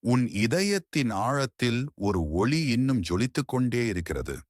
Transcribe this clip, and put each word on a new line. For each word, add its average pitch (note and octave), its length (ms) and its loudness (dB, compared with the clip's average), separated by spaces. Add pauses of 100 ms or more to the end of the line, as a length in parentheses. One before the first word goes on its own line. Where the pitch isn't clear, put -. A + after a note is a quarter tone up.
(120)
உன் B2 160 4
இதயத்தின் D3 800 0
ஆழத்தில் A#2+ 680 0 (260)
ஒரு F#2+ 140 2 (200)
ஒளி C#3 200 2 (160)
இன்னும் C3 320 2
ஜொலித்துக் B2 460 -2
கொண்டே B2 320 0
இருக்கிறது. C#2+ 500 -4 (140)